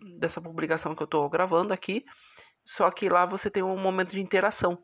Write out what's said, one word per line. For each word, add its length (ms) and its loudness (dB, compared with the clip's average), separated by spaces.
dessa 220 -4
publicação 540 -4
que 80 -8
eu 40 -4
tô 220 0
gravando 460 2
aqui. 320 -4
Só 280 2
que 160 -2
lá 180 6
você 240 -4
tem 100 -2
um 160 0
momento 360 0
de 80 -4
interação. 640 2